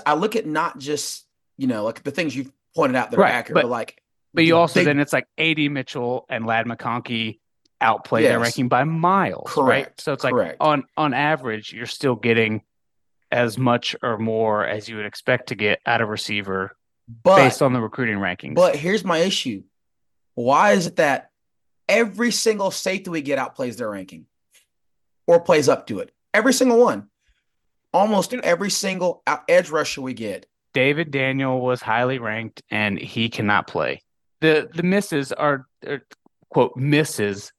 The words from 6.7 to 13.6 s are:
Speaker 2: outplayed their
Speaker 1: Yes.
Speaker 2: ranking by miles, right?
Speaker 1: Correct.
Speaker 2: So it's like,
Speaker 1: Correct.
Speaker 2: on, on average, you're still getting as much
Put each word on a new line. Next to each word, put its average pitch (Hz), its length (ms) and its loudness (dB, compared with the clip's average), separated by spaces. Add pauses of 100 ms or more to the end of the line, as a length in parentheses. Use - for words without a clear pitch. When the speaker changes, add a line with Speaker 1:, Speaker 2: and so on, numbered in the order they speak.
Speaker 2:
outplayed 113 440 2
their 120 120 6
Speaker 1:
Yes. 117 40 0
Speaker 2:
ranking 120 260 -2
by 127 160 2
miles, 165 720 0
right? 135 280 2
Speaker 1:
Correct. - 160 -18
Speaker 2:
So 151 120 -4
it's 135 120 -6
like, 127 100 2
Speaker 1:
Correct. 95 260 -2
Speaker 2:
on, 147 240 2 (120)
on 147 180 0
average, 135 580 -2
you're 113 140 -10
still 131 280 -2
getting 110 480 2 (680)
as 120 260 0
much 120 440 0